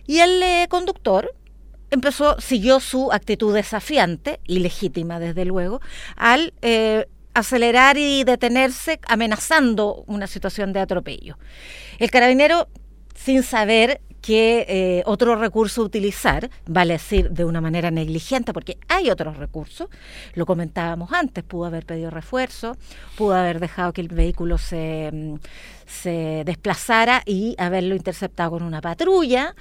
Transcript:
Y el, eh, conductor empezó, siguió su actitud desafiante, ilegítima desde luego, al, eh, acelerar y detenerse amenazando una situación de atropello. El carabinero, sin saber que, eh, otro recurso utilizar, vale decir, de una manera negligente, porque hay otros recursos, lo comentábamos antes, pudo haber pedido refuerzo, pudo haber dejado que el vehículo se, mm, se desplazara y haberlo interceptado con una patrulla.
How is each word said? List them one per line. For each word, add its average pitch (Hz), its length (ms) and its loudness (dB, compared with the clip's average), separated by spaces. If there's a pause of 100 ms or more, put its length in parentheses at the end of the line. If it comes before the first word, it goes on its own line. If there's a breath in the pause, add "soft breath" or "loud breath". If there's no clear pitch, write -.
Y 302 120 2
el, 359 220 6
eh, 349 260 2
conductor 359 680 -2 (560)
empezó, 285 500 2
siguió 254 380 4
su 254 340 -2
actitud 208 400 0
desafiante, 208 920 -2
ilegítima 175 760 -4
desde 170 260 -4
luego, 180 340 -2 (360 loud breath)
al, 262 460 4
eh, 220 460 2 (260)
acelerar 240 640 6
y 277 260 2
detenerse 254 840 2
amenazando 226 1000 2
una 202 200 -6
situación 196 460 -6
de 196 60 -2
atropello. 180 580 -6 (640 loud breath)
El 226 120 2
carabinero, 262 560 6 (480)
sin 262 280 2
saber 226 580 2 (180)
que, 226 480 2
eh, 185 380 0
otro 226 320 2
recurso 220 460 0
utilizar, 196 640 0 (160 soft breath)
vale 170 280 2
decir, 180 360 0
de 170 160 0
una 165 160 0
manera 165 300 -2
negligente, 165 600 -4
porque 180 260 -10 (120)
hay 349 200 2
otros 156 280 -2
recursos, 147 500 -12 (460 loud breath)
lo 175 120 -4
comentábamos 170 680 -4
antes, 208 320 -2
pudo 170 220 -6
haber 165 180 -8
pedido 165 240 -8
refuerzo, 233 680 -6 (400 loud breath)
pudo 202 200 2
haber 175 260 0
dejado 175 320 -4
que 185 80 -6
el 170 80 -8
vehículo 170 480 0
se, 160 560 -6
mm, 156 220 -8 (500 loud breath)
se 160 600 -6
desplazara 226 800 0
y 208 320 -2
haberlo 185 380 -2
interceptado 175 560 -6
con 170 120 -6
una 160 180 -8
patrulla. 294 800 0